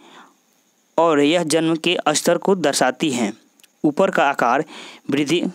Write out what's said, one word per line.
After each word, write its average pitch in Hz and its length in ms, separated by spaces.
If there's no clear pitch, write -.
और 160 220
यह 160 220
जन्म 160 340
के 170 200
स्तर 170 300
को 190 160
दर्शाती 143 560
हैं। 117 280
ऊपर 160 260
का 147 200
आकार 135 340
वृद्धि 151 320